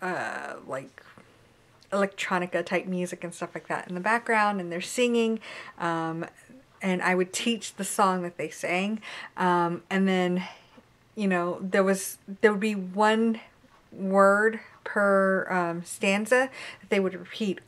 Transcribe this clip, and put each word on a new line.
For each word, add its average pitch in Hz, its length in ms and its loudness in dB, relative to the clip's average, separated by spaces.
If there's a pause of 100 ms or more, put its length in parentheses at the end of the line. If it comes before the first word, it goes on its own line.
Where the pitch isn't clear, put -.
uh, 139 520 -6 (120)
like, 135 340 -10 (920)
electronica 180 720 -2
type 185 220 -2
music 180 360 -4
and 170 100 -8
stuff - 200 -10
like - 140 -12
that - 200 -6
in 180 80 -8
the 180 60 -6
background, 214 580 2
and 175 100 -6
they're 170 120 -6
singing, 233 580 0 (380)
um, 165 480 -4 (560)
and 185 200 0
I 180 140 4
would 185 160 0
teach - 440 -4
the 196 100 -8
song 185 380 2
that 175 140 -8
they 147 120 -6
sang, 190 520 -2 (360)
um, 175 520 2
and 190 160 2
then, 185 380 2 (720)
you 202 120 -2
know, 175 340 0
there 190 240 2
was, 190 320 0 (240)
there 208 100 6
would 202 80 -2
be 214 160 0
one 214 640 2 (540)
word 196 640 4 (240)
per, 196 640 2
um, 175 360 -2
stanza 220 640 2 (320)
that - 80 -12
they 202 100 2
would 185 140 0
repeat 180 540 -4